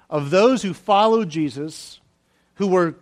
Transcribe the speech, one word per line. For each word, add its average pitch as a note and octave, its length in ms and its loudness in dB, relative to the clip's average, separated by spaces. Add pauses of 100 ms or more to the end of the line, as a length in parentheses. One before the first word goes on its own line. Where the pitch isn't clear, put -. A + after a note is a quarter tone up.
of D3 200 -4
those G#3+ 320 4
who F#3 120 -6
follow A3 520 2
Jesus, D3 760 -8 (560)
who G3+ 120 -2
were, F3+ 340 2